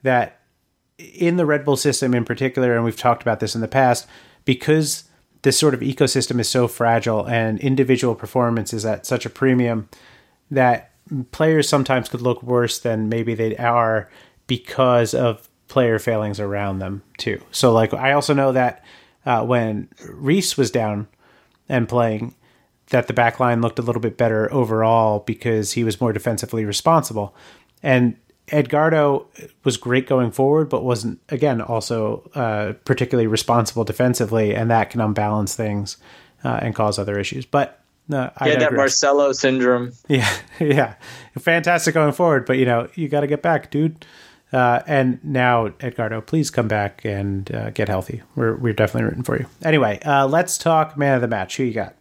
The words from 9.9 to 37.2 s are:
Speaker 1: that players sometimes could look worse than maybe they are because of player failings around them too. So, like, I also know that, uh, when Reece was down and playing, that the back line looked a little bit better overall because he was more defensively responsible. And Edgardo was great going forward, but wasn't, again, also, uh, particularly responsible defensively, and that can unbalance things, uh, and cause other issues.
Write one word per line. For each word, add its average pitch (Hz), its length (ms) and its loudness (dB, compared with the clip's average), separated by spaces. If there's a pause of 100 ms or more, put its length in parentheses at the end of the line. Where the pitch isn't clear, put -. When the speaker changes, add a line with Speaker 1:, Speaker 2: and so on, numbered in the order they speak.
Speaker 1:
that 127 400 2 (420)
players 156 340 2
sometimes 131 440 0
could 120 100 -8
look 120 220 -2
worse 120 360 0
than 110 300 -2
maybe 117 260 -2
they 110 220 -2
are 117 540 0 (360)
because 123 680 0
of 120 340 -2 (200)
player 117 300 2
failings 107 400 -2
around 101 420 -4
them 98 220 -8 (140)
too. - 240 -6 (100)
So, 123 220 2
like, 113 220 2
I 135 180 0
also 143 220 2
know 135 180 2
that, 127 320 0 (400)
uh, 117 180 0
when 113 460 -2 (180)
Reece 160 520 -2
was 123 120 2
down 107 380 -2 (580)
and 120 220 -2
playing, 117 460 -2 (560)
that 123 160 2
the 113 80 -6
back 120 260 2
line 120 220 2
looked 117 160 0
a 117 40 -2
little 117 200 -2
bit 113 160 -4
better 110 340 0
overall 110 680 2
because 110 520 -2
he 117 120 0
was 110 140 -2
more 117 140 0
defensively 110 540 -4
responsible. 110 680 0 (480)
And 123 340 4 (320)
Edgardo 147 800 2 (340)
was 127 140 0
great 127 320 0
going 123 240 2
forward, 147 360 0
but 131 140 -2
wasn't, 117 460 -4
again, 127 320 0
also, 110 720 -4
uh, 107 380 -4 (120)
particularly 120 440 0
responsible 113 560 0
defensively, 110 720 0
and 113 160 -2
that 110 180 2
can 120 100 -4
unbalance 107 540 0
things, 104 440 -6 (440)
uh, 120 180 -2
and 113 140 -4
cause 107 240 0
other 101 180 -4
issues. 123 300 -6